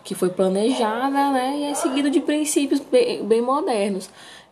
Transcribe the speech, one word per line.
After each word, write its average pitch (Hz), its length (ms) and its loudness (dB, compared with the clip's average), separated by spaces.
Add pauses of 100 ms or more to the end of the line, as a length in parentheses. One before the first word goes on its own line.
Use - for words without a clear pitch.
que 190 100 -8
foi 185 140 0
planejada, 240 1040 0
né, 262 260 -2
e 294 60 -4
é 285 100 -4
seguido 277 340 -2
de 277 120 2
princípios 294 580 0
bem, 240 460 0
bem 220 180 2
modernos. 226 680 -2 (440)